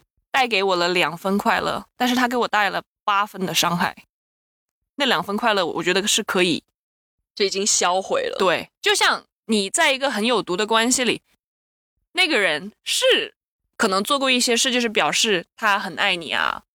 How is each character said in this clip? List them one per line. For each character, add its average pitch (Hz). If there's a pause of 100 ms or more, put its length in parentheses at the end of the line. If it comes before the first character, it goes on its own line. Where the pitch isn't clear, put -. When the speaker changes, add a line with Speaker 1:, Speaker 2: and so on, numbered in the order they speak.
(320)
Speaker 1:
带 262
给 202
我 190
了 175
两 170
分 196
快 208
乐， 160 (100)
但 247
是 247
他 247
给 247
我 220
带 202
了 170 (240)
八 202
分 190
的 -
伤 170
害。 175 (1000)
那 285
两 180
分 202
快 220
乐， 196
我 160
觉 180
得 196
是 -
可 185
以 180 (720)
Speaker 2:
就 202
已 196
经 196
销 185
毁 -
了。 -
Speaker 1:
对， 170 (100)
就 403
像 294 (220)
你 202
在 320
一 262
个 269
很 214
有 233
毒 -
的 214
关 226
系 254
里， 202 (920)
那 349
个 277
人 175 (120)
是 453 (420)
可 226
能 190
做 285
过 262
一 247
些 240
事， 262
就 240
是 233
表 180
示 190 (100)
他 208
很 190
爱 180
你 156
啊。 71 (120)